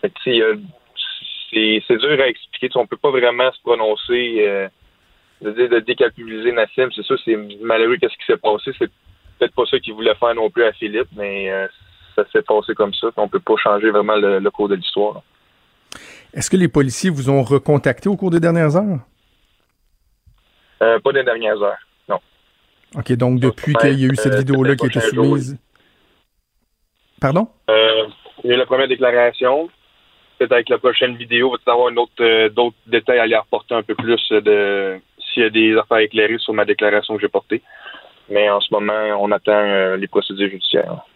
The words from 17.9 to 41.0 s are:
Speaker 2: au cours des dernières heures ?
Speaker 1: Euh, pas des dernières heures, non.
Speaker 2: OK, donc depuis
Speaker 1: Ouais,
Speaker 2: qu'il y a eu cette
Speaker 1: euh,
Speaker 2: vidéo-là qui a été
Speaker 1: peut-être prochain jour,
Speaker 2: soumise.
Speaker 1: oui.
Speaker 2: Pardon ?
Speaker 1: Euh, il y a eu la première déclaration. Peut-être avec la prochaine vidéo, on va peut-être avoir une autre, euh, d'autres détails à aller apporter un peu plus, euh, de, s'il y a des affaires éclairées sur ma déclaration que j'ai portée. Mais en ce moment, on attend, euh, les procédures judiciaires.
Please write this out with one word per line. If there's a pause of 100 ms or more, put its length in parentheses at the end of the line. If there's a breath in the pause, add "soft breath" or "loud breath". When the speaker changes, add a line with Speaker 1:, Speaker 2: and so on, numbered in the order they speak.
Speaker 2:
au
cours
des
dernières
heures ? (1800)
Speaker 1:
Euh,
pas
des
dernières
heures, (320)
non. (760)
Speaker 2:
OK,
donc
depuis
Speaker 1:
Ouais,
Speaker 2:
qu'il
y
a
eu
cette
Speaker 1:
euh,
Speaker 2:
vidéo-là
qui
a
été
Speaker 1:
peut-être
prochain
jour,
Speaker 2:
soumise.
Speaker 1:
oui.
Speaker 2:
Pardon ? (200)
Speaker 1:
Euh, (360)
il
y
a
eu
la
première
déclaration. (680)
Peut-être
avec
la
prochaine
vidéo,
on
va
peut-être
avoir
une
autre,
euh,
d'autres (100)
détails
à
aller
apporter
un
peu
plus, (100)
euh,
de, (200)
s'il
y
a
des
affaires
éclairées
sur
ma
déclaration
que
j'ai
portée. (680 loud breath)
Mais
en
ce
moment, (260)
on
attend,
euh,
les
procédures
judiciaires. (120)